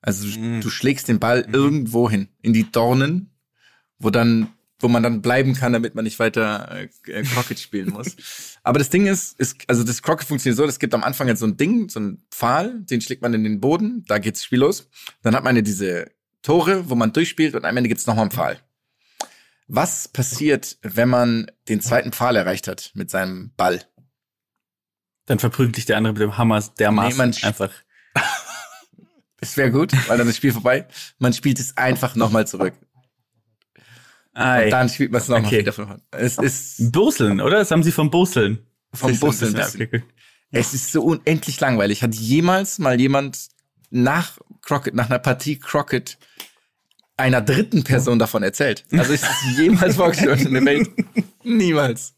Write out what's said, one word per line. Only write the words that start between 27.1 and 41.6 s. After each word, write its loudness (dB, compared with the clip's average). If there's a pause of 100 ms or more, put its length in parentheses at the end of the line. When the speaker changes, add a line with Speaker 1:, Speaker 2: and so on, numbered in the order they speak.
Speaker 1:
Nee, -4
man 2
sch- -6
Speaker 2:
einfach. -2 (460)
Speaker 1:
<laughs> 0 (1200)
Es -8
wär 2
gut, 2 (160)
weil 2
dann 2
ist 0
das -6
Spiel 2
vorbei. 0 (300)
Man 0
spielt 0
es -8
einfach -2
nochmal 2
zurück. -4 (1600)
Speaker 2:
Ei. 4
Speaker 1:
Und 4
dann 2
spielt -2
man's -2
nochmal 2
Speaker 2:
Okay. 4
Speaker 1:
wieder -2
von -12
vorne. -18 (100)
Es -2
ist -2
Speaker 2:
Boseln, 2
oder? 4
Das 2
haben 4
sie 4
vom 2
Boseln. 2 (340)
Speaker 1:
Vom -2
Speaker 2:
Das 2
ist -2
so 2
ein 4
Speaker 1:
Boseln -2
Speaker 2:
bisschen -2 (160)
Speaker 1:
bisschen. -4
Speaker 2:
abgeguckt. -6 (380)
Speaker 1:
Es -2
ist -6
so 0
unendlich 0
langweilig. 0